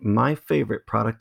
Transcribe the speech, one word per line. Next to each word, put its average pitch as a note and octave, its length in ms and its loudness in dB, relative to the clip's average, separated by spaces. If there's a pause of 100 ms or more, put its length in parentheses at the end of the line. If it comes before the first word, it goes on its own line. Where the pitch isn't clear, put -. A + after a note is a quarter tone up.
my A#2 320 2
favorite C#3+ 540 -2
product A2 320 -2